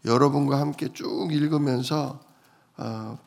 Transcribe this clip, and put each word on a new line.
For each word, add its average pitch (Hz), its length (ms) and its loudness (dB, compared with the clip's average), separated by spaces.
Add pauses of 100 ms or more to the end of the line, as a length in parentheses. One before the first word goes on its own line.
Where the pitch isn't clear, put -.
여러분과 139 540 4
함께 147 340 -4
쭉 - 380 -4
읽으면서, 143 880 0 (560)
어, 110 500 -8